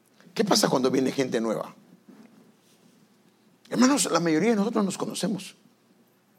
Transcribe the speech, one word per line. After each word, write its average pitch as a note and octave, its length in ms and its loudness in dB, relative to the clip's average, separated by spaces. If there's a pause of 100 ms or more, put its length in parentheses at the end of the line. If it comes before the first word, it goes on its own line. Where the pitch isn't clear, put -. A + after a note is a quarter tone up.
(360)
¿qué A#3 100 0
pasa G#3+ 240 4
cuando C3 220 2
viene C3 200 0
gente B2+ 300 -2
nueva? - 320 -4 (2000)
Hermanos, B3+ 400 2
la E3 80 2
mayoría E3+ 320 2
de A3+ 40 0
nosotros G3+ 300 0
nos - 140 -6
conocemos. - 560 -6 (840)